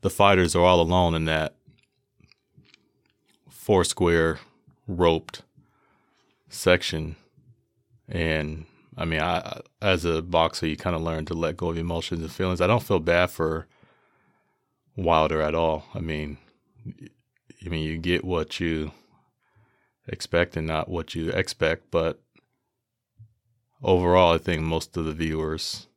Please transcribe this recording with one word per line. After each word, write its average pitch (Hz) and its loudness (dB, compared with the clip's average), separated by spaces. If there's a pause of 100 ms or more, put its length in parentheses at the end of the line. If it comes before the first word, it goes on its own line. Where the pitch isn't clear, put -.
the 98 -2
fighters 92 4
are 87 6
all 90 8
alone 85 4
in 80 -2
that 78 -2 (1900)
four 95 4
square 82 2 (580)
roped 82 0 (1040)
section. 82 -2 (920)
And, 78 -4 (300)
I 78 -6
mean, 80 -2
I, - -4 (200)
as 92 0
a 82 0
boxer, 82 0
you 78 -2
kinda 87 -4
learn 80 -4
to 85 -6
let 82 -4
go 87 -4
of 82 -4
emotions 85 -4
and 80 -8
feelings. 90 -2
I 90 2
don't 110 2
feel 92 0
bad 85 2
for 80 -4 (1300)
Wilder 80 2
at 78 -2
all. 80 0
I - -8
mean, 76 -8 (460)
y-, - -16 (560)
I 92 -10
mean, 80 -4
you 80 -6
get 87 -2
what 87 -4
you 80 -4 (1160)
expect - -2
and 80 -4
not 78 -4
what 82 -8
you 82 -4
expect, - -4
but 82 -2 (1600)
overall, 90 6
I 82 0
think 82 -2
most 80 -4
of 85 -4
the 78 -4
viewers 78 -6 (100)